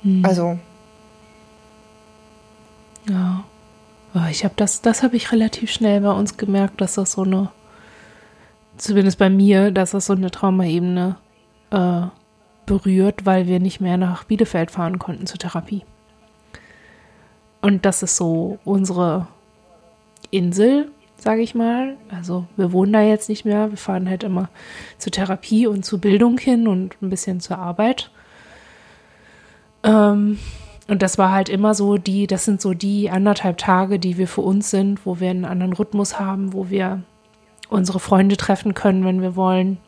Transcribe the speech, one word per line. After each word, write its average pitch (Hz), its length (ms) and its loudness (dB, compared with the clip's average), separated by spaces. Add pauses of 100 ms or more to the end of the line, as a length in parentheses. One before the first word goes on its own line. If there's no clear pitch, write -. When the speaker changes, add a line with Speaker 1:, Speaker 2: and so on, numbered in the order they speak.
Speaker 1:
Hm. 190 220 4
Speaker 2:
Also. 175 320 2 (2500)
Speaker 1:
Ja. 185 340 0 (720)
Aber 170 160 0
ich 151 160 -4
hab 190 120 -2
das, - 240 -2
das 226 200 2
hab 247 120 2
ich - 180 -2
relativ 220 400 0
schnell 202 300 2
bei 202 100 2
uns 196 260 -2
gemerkt, 196 440 0
dass 185 140 -2
das 190 180 -2
so 190 100 -2
eine, 190 260 0 (1300)
zumindest 196 400 2
bei 190 120 4
mir, 196 420 6
dass 190 200 0
das 196 140 -4
so 202 80 0
eine 185 160 -2
Traumaebene, 180 880 0 (540)
äh, 180 300 0 (640)
berührt, 196 600 0
weil 185 220 2
wir 180 120 2
nicht 185 220 -2
mehr 180 160 0
nach 180 260 -2
Bielefeld 202 480 0
fahren 180 280 -6
konnten 180 280 -10
zur 180 120 -14
Therapie. 180 440 -8 (1800)
Und 202 240 2
das 190 180 0
ist 175 120 -2
so 175 480 -2
unsere 180 640 0 (1040)
Insel, 214 600 2 (260)
sag 220 220 0
ich 226 160 -4
mal. 240 420 -2 (180)
Also 175 300 -6 (100)
wir 185 160 0
wohnen 196 220 2
da 214 80 6
jetzt 214 280 4
nicht 214 160 -6
mehr, 214 260 0
wir 202 60 -12
fahren 185 320 -4
halt 185 140 -4
immer 185 240 -4 (500)
zur - 140 -8
Therapie 196 560 0
und 196 160 -2
zur 202 160 -4
Bildung 208 380 4
hin 233 300 2
und 185 340 -2
ein 190 80 -4
bisschen 185 320 -6
zur 175 160 -8
Arbeit. 190 540 -2 (1700)
Ähm, 208 560 4 (480)
und 202 140 0
das 190 160 -2
war 185 140 4
halt 190 180 0
immer 208 260 2
so 202 220 0
die, 196 300 -2
das 190 180 -4
sind 202 160 0
so 190 120 -2
die 202 360 -2
anderthalb 190 480 0
Tage, 190 420 0
die 180 180 -4
wir 185 120 0
für - 120 -4
uns 196 280 0
sind, 196 360 0
wo 180 140 -6
wir 185 100 -2
einen 180 160 -4
anderen 180 280 -2
Rhythmus 208 460 -4
haben, 196 340 -4
wo 190 160 -6
wir 190 340 -4 (640)
unsere 185 300 0
Freunde 196 380 4
treffen 196 360 -2
können, 190 320 0
wenn 185 160 0
wir 185 140 -4
wollen 185 420 0 (100)